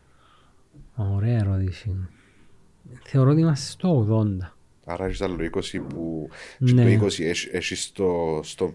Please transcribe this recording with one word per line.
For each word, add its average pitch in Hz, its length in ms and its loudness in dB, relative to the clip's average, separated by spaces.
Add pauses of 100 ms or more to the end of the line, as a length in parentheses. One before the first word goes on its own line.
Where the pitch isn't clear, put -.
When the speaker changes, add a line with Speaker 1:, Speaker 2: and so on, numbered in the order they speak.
(960)
Speaker 1:
Ωραία 104 420 0
ερώτηση. 95 580 -2 (1080)
Θεωρώ 135 280 4
ότι 156 100 4
είμαστε 160 300 0
στο 180 260 0
ογδόντα. 104 560 0 (320)
Speaker 2:
Άρα 87 200 -6
έχεις 92 160 -4
άλλο 90 220 -2
είκοσι 90 360 -4
που 78 500 -8 (300)
Speaker 1:
Ναι. 127 120 4
Speaker 2:
και 123 100 8
το 117 60 6
είκοσι 107 360 4
έχεις, 87 280 -2
έχεις 90 320 -4
στο, 85 600 -2
στο 85 320 -6